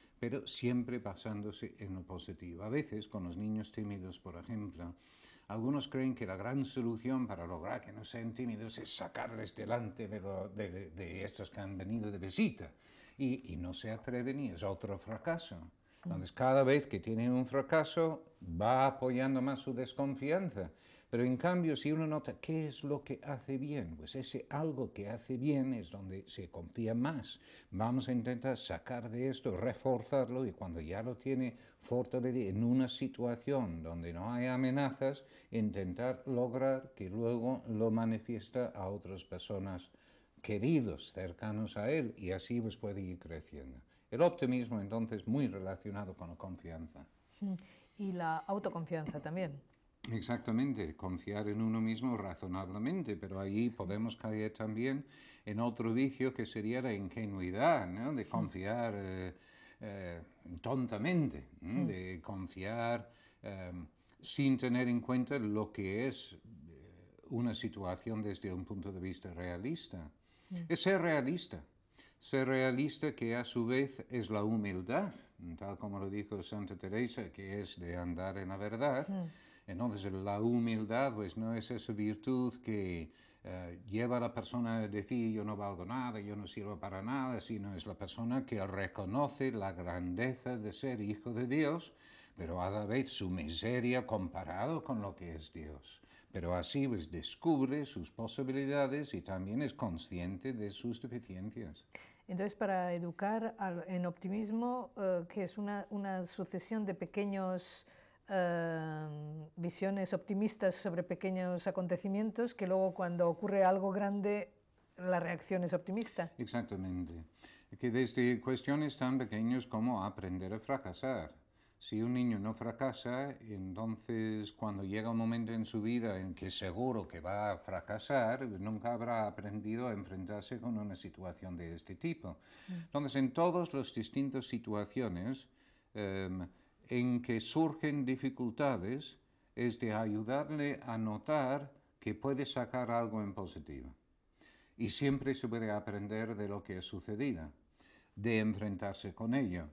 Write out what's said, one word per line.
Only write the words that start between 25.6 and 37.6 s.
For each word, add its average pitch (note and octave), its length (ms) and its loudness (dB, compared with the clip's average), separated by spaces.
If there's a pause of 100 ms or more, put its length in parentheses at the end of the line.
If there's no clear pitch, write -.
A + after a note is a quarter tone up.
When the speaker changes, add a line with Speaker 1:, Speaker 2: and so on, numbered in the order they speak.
Speaker 1:
es G2+ 160 -4
donde F#2+ 380 -8
se F2+ 220 -8
confía A2 440 -2
más. C3 460 0 (320)
Vamos A#2+ 380 2
a - 20 4
intentar B2 460 2
sacar A#2 520 -4
de B2 200 0
esto, B2 260 0
reforzarlo, B2+ 920 2
y G2+ 60 0
cuando F2 300 -6
ya E2+ 200 -2
lo A#2+ 140 -2
tiene B2+ 400 0 (240)
fortalecido B2 680 2
en G2+ 140 4
una B2+ 260 6
situación A#2+ 920 0
donde E2+ 280 -4
no F#2 220 -2
hay B2 140 2
amenazas, C3+ 760 2 (280)
intentar G#2+ 760 0
lograr C3 680 2
que F#2+ 160 -6
luego A#2 600 2